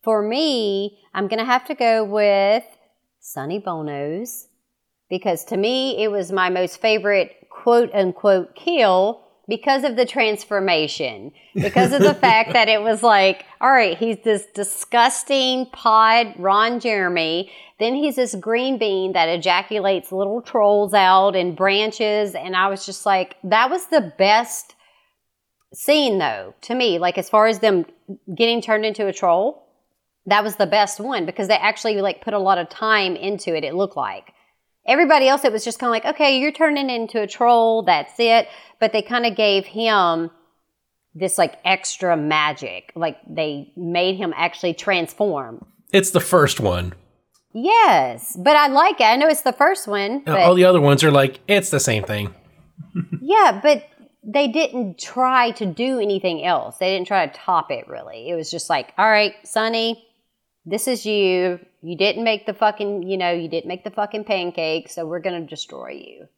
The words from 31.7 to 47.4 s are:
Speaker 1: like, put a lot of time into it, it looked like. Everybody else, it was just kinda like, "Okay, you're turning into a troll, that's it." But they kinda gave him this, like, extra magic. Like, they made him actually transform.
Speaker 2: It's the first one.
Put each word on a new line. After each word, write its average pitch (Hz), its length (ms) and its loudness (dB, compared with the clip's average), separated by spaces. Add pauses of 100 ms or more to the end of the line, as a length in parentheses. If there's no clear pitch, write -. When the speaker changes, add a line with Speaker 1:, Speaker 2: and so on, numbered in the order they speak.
Speaker 1:
like, 190 200 -4
put 214 120 -8
a 208 60 0
lot 190 180 2
of 170 100 -4
time 208 480 -2
into 190 400 -6
it, 156 80 -4
it 143 100 -8
looked 190 220 -2
like. 101 380 -8 (520)
Everybody 269 440 4
else, 269 160 2
it 240 80 -4
was 220 100 -6
just 233 160 -8
kinda 247 100 -2
like, 226 160 -2
"Okay, 285 320 0
you're 285 140 -2
turning 294 380 -2
into 226 320 -4
a 202 60 -4
troll, 226 560 2
that's 175 360 0
it." 233 300 4 (320)
But 220 100 0
they 220 100 0
kinda 233 300 -2
gave 196 360 0
him 185 600 0 (840)
this, 175 220 -4
like, 170 260 0
extra 185 540 -2
magic. 147 760 -4
Like, 165 220 -6 (100)
they 151 520 -8
made 175 400 -2
him 185 180 -6
actually 170 380 -4
transform. 165 920 -4 (280)
Speaker 2:
It's 190 180 4
the 175 80 2
first - 400 2
one. 90 320 -2 (640)